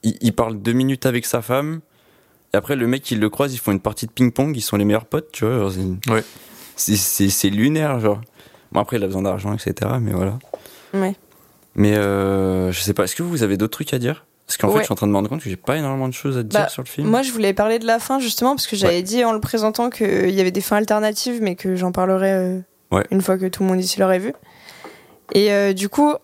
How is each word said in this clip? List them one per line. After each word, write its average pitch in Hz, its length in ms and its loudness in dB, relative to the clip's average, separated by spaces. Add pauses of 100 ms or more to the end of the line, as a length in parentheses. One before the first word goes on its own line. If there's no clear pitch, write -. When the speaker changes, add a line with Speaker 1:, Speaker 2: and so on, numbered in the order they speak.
Speaker 1:
il, 110 180 0
il 117 120 4
parle 113 280 0
deux 113 120 0
minutes 131 320 0
avec 120 200 0
sa 120 160 -2
femme, 147 400 -2 (720)
et 95 40 2
après, 139 180 0
le 120 120 0
mec, 131 240 -2
il 113 80 0
le 107 100 4
croise, 139 240 -2
ils 120 60 -6
font - 120 -2
une 98 80 2
partie 107 260 -4
de 110 60 -12
ping-pong, 135 440 2
ils 113 60 -4
sont 101 160 -2
les 101 80 4
meilleurs 107 200 2
potes, 156 260 -4
tu - 140 -4
vois, 120 140 0
genre, 98 120 0
c'est, 92 400 -2
Speaker 2:
Ouais. 110 120 2 (520)
Speaker 1:
c'est, - 200 0
c'est, 98 340 2
c'est 98 200 2
lunaire, 139 500 2
genre. 107 220 2 (500)
Bon, - 80 0
après, 107 180 -2
il 104 60 0
a 95 40 -2
besoin 95 160 -2
d'argent, 98 300 -2
et 110 60 -4
cetera, - 400 -2
mais 110 120 -2
voilà. 95 260 0 (560)
Speaker 3:
Ouais. 190 220 -2 (600)
Speaker 1:
Mais, 104 220 4
euh, 98 760 0
je 90 100 -4
sais 98 120 0
pas, 101 120 0
est-ce - 100 -6
que 170 80 -4
vous 170 200 -2
avez 98 140 0
d'autres 110 160 0
trucs - 200 -6
à 131 60 -2
dire ? 123 260 -4 (220)
Parce - 100 -6
qu'en 208 120 2
fait, 202 60 2
Speaker 3:
Ouais. 214 40 4
Speaker 1:
je 214 60 0
suis - 80 -2
en - 20 0
train 110 100 -2
de 104 60 2
me 98 60 2
rendre 104 120 0
compte 156 140 -6
que 101 60 -8
j'ai 92 60 -4
pas 131 220 -2
énormément 135 300 -2
de 127 60 -6
choses 135 260 -4
à - 40 -2
dire 202 180 0
Speaker 3:
Bah, - 80 0
Speaker 1:
sur - 120 -10
le 123 60 -10
film. - 200 -4
Speaker 3:
moi, 233 140 4
je 262 100 -4
voulais 208 220 0
parler 220 240 2
de 226 80 -4
la 226 140 2
fin, 269 200 -2
justement, 247 360 0
parce 254 100 -6
que 220 100 -6
j'avais 185 220 2
Speaker 1:
Ouais. 180 60 0
Speaker 3:
dit 226 200 0
en 226 80 2
le 220 80 -2
présentant 220 520 0
qu'il 196 400 0
y 190 100 2
avait 185 100 4
des 196 100 -2
fins 208 160 0
alternatives, 214 640 0
mais 185 140 0
que 185 200 -2
j'en 180 160 -2
parlerai, 190 420 2
euh, 185 260 0 (320)
Speaker 1:
Ouais. - 200 2
Speaker 3:
une 190 100 4
fois 190 160 2
que 190 80 -2
tout 180 160 -4
le 190 80 2
monde 185 100 2
ici 185 200 -4
l'aurait 190 180 4
vu. 220 160 -4 (1000)
Et, 202 160 4
euh, 202 220 2
du 196 160 -4
coup 294 240 4 (100)